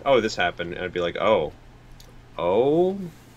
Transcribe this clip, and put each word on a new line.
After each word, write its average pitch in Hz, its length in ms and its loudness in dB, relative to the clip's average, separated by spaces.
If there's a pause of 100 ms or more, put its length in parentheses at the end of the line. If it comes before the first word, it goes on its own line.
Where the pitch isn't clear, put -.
"Oh, 135 160 4
this 107 140 -4
happened." 87 400 -2
And 90 100 -8
I'd 87 80 -8
be 87 80 -2
like, 85 180 -4
"Oh, 98 320 2 (840)
oh, 143 600 2 (400)